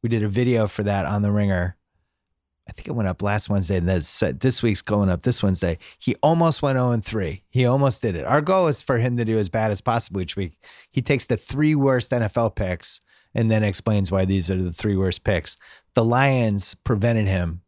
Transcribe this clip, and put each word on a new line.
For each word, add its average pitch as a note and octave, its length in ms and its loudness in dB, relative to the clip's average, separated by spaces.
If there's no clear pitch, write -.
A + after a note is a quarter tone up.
We A#2 60 -2
did A2+ 120 2
a G#2+ 60 0
video A2+ 400 2
for - 160 -4
that G2 240 0
on G#2 160 0
The G2+ 80 2
Ringer. F#2+ 440 0
I - 40 -18
think - 140 -16
it - 40 -8
went G#2+ 180 -2
up F#2 140 -6
last G2+ 260 -2
Wednesday, F#2+ 280 0
and F2 120 0
that's, F2 320 -2
uh, D#2 160 0
this B2+ 240 0
week's A2 220 0
going G2+ 260 0
up F2 140 -2
this - 180 0
Wednesday. F#2 380 0
He - 240 -2
almost E3 400 2
went C3+ 160 0
oh B2+ 140 2
and A2+ 120 -2
three. F#2+ 460 -6
He B2+ 160 2
almost C3+ 380 2
did G2+ 120 -2
it. C#2+ 100 -6
Our C#3+ 160 2
goal F#3 260 2
is D3 120 -2
for B2 200 0
him A#2+ 180 0
to A#2 80 0
do A2 140 2
as G2 100 0
bad A2 220 0
as G2+ 100 -4
possible A2 400 -2
each E2+ 140 -6
week. F#2+ 240 -6
He C3 100 -2
takes C3+ 240 0
the A#2+ 120 -2
three D3+ 360 0
worst C3+ 400 0
N A#2+ 80 0
F A2 160 -2
L A2+ 140 0
picks - 500 -6
and A2+ 160 0
then A2 140 2
explains G2+ 480 0
why F#2+ 140 2
these F#2+ 260 0
are F#2 100 0
the F2 120 -4
three G2+ 220 -2
worst F#2 280 -2
picks. F2+ 340 -2
The A#2 100 4
Lions A#2+ 680 2
prevented A2 520 0
him F2 400 -2